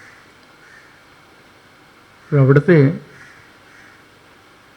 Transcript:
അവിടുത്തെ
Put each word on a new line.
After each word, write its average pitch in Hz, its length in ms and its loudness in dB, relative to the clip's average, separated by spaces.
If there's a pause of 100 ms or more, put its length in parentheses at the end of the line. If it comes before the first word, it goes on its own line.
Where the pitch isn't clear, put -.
(2500)
അവിടുത്തെ 147 340 2 (2000)